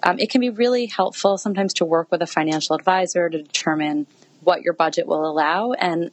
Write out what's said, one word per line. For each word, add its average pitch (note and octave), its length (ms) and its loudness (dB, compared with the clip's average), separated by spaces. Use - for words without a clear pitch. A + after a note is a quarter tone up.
um, F3 160 2
it G#3+ 100 -2
can B3+ 120 2
be B3 80 2
really A#3+ 360 0
helpful F#3+ 520 0
sometimes G3 380 -2
to F3 100 0
work E3 260 0
with F3 100 0
a E3+ 60 -4
financial D#3 480 0
advisor F3+ 540 0
to D#3 120 -4
determine D3+ 640 -2
what F3 200 2
your E3+ 100 0
budget E3 320 0
will D#3 240 0
allow E3 440 0
and, E3+ 400 -2